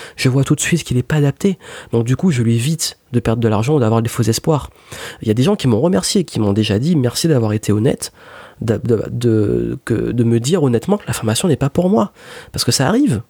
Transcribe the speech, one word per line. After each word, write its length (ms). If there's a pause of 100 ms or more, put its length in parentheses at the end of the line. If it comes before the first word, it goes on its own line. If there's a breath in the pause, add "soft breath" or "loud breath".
(140)
je 140
vois 160
tout 100
de 60
suite 240
qu'il 120
est 60
pas 140
adapté. 420 (340 loud breath)
Donc, 120
du 100
coup, 160
je 120
lui 120
évite 440 (120)
de 80
perdre 240
de 60
l'argent 260
ou 60
d'avoir 200
des 80
faux 140
espoirs. 480 (520 loud breath)
Il 60
y 40
a 20
des 80
gens 140
qui 100
m'ont 140
remercié, 420
qui 160
m'ont 140
déjà 260
dit, « 180
Merci 300
d'avoir 280
été 180
honnête, 400 (480 loud breath)
d'a-, 160
de, 340
de, 760
que, 80
de 300
me 160
dire 220
honnêtement 360
que 80
la 80
formation 340
n'est 80
pas 140
pour 180
moi. » 240 (400 loud breath)
Parce 140
que 60
ça 140
arrive, 440